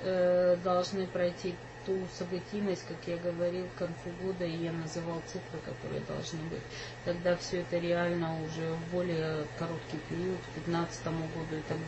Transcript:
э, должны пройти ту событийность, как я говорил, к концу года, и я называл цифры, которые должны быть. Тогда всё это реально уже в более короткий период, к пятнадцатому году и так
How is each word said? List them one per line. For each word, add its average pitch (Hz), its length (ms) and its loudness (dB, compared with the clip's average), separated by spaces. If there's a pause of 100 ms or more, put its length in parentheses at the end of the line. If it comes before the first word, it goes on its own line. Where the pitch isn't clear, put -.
э, 180 580 8
должны 185 440 4
пройти 175 480 0 (320)
ту 190 100 2 (220)
событийность, 180 680 -2
как 165 200 -8
я 170 100 0
говорил, 175 480 0 (100)
к - 40 -10
концу 175 320 -4 (120)
года, 185 220 0
и 165 100 0 (100)
я 165 60 0
называл 165 560 -2
цифры, - 380 -6
которые - 420 -4
должны - 320 -4 (120)
быть. - 100 -4 (460)
Тогда 175 300 4
всё 180 260 -2
это 175 160 0
реально 170 560 2 (100)
уже 160 240 -2
в 165 260 -2
более 160 520 2 (120)
короткий 165 380 -4 (140)
период, 180 260 0
к - 240 -8
пятнадцатому 170 640 0 (120)
году 160 220 -2
и 156 100 -2
так 160 220 -2